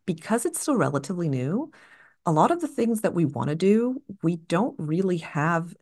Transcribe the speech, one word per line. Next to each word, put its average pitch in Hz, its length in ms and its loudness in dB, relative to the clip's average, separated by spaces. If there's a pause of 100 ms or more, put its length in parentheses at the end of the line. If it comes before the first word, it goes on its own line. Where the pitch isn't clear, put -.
because 202 380 -2
it's 349 160 -4
still 294 160 0
relatively 156 520 -2
new. 143 420 -2 (560)
A 175 60 2
lot 165 180 6
of 349 120 0
the 302 60 -4
things 233 340 0
that - 120 0
we 170 120 2
wanna 135 280 -2
do, 220 480 2 (200)
we 170 140 2
don't 170 420 -2
really 170 400 0
have 165 640 -2